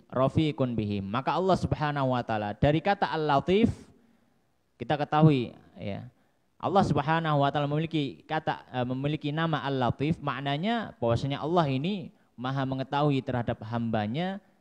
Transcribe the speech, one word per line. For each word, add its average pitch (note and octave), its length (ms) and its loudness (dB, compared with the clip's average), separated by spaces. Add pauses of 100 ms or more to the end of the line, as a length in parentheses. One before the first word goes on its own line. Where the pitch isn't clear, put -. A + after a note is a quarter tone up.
rafiqun C3+ 680 0
bihim. G2+ 280 -2
Maka C3 280 -2
Allah F#3+ 240 2
Subhanahu C#3+ 560 -2
wa B2 80 0
taala G#2+ 320 -4
dari D3 240 4
kata G3 320 0
al-latif D#3 640 2 (1040)
kita A#2+ 240 -4
ketahui, D3 560 4 (240)
ya. G#2+ 240 -8 (500)
Allah F3+ 260 2
Subhanahu D3+ 640 2
wa C#3 80 2
taala C#3+ 160 0
memiliki D3 560 -4
kata, D3+ 480 -4
eh, B2 140 0
memiliki C#3+ 420 -4
nama D#3 320 -2
al-latif, C3+ 560 0
maknanya D3 800 -4
bahwasanya A#2+ 480 0
Allah E3 240 2
ini D#3 400 -4 (240)
maha C3 320 -4
mengetahui C3+ 560 0
terhadap B2 480 -2
hambanya A#2 720 -2 (200)